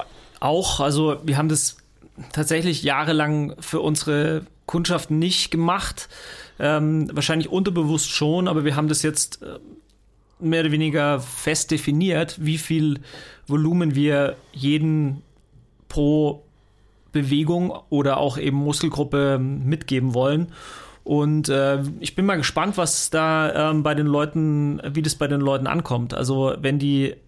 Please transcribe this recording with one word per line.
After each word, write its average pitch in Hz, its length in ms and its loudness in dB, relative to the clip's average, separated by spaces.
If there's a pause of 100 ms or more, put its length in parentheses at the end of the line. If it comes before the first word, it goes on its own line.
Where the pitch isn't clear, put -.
(400)
auch. 165 400 0
Also 147 420 2
wir 147 140 0
haben 156 140 2
das - 260 0 (560)
tatsächlich 160 500 0
jahrelang 151 800 0
für 160 200 -4
unsere 151 680 0 (180)
Kundschaft 170 460 -2
nicht 165 400 0
gemacht. 170 580 -2 (500)
Ähm, 151 540 2
wahrscheinlich 156 380 -2
unterbewusst 170 580 0
schon, 170 400 0
aber 156 160 0
wir 147 100 0
haben 151 140 2
das 151 140 0
jetzt, - 400 -2
äh, - 160 -14 (840)
mehr 165 200 2
oder 156 120 0
weniger 147 480 0
fest - 520 -4
definiert, 160 680 0
wie 156 180 0
viel 156 420 0 (460)
Volumen 156 480 2
wir 143 420 2 (160)
jeden 147 680 0 (680)
pro 147 560 2 (680)
Bewegung 151 600 0 (160)
oder 139 300 2
auch 143 200 0
eben 143 200 0
Muskelgruppe 143 800 0
mitgeben 131 760 -2
wollen. 143 380 0 (500)
Und, 151 460 2
äh, 139 340 2 (180)
ich 170 140 -8
bin 190 120 2
mal 196 100 2
gespannt, 165 400 -2
was - 320 0
da, 156 640 2
ähm, 156 120 2
bei 151 120 2
den 147 120 2
Leuten, 147 720 2 (120)
wie 156 80 0
das 156 140 -2
bei 147 120 -2
den 143 140 2
Leuten 139 260 2
ankommt. 123 460 -2
Also 135 480 0
wenn 139 180 2
die 139 360 0 (140)